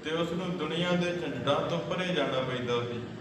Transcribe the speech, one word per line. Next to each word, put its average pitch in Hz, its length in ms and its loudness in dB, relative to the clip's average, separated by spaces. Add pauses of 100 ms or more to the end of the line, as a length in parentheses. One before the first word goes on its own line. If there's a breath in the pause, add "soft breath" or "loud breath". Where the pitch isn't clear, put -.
ਤੇ 156 120 -2
ਉਸ 170 160 0
ਨੂੰ 180 260 -2
ਦੁਨੀਆ 170 340 0
ਦੇ 175 200 4
ਝੰਡਾਂ 143 580 0
ਤੋਂ 170 100 0
ਪਰੇ 180 280 -2
ਜਾਣਾ 135 320 2
ਪੈਂਦਾ 120 420 0
ਸੀ। 113 180 -4 (220)